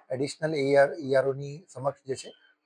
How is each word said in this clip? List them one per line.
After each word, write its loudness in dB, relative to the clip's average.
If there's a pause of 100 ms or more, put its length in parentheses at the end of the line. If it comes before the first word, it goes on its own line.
(120)
એડિશનલ -4
એ 2
આર, 8
ઈ -4
આર 4
ઓની -8
સમક્ષ -8
જે -4
છે -16 (320)